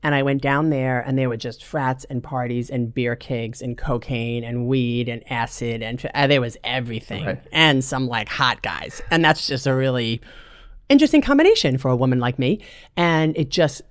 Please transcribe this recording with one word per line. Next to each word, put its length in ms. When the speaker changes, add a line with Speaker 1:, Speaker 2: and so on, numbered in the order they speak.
Speaker 1:
and 100
I 100
went 200
down 280
there, 280
and 180
there 120
were 80
just 260
frats 420
and 160
parties 480
and 240
beer 220
kegs 460
and 160
cocaine 680
and 240
weed 420
and 220
acid, 500
and, 220
and 180
there 100
was 220
everything 640
Speaker 2:
Right. 160
Speaker 1:
and 320
some, 240
like, 220
hot 320
guys. 480
And 160
that's 220
just 200
a 80
really 460
interesting 320
combination 580
for 100
a 60
woman 240
like 200
me. 220
And 400
it 120
just 420